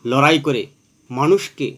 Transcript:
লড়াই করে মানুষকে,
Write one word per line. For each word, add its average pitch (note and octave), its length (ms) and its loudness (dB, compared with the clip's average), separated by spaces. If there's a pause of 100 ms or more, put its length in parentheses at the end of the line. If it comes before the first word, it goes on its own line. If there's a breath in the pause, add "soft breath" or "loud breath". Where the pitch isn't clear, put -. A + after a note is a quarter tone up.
লড়াই C#3 340 2
করে C3+ 280 -4 (420)
মানুষকে, D3 580 -2 (100)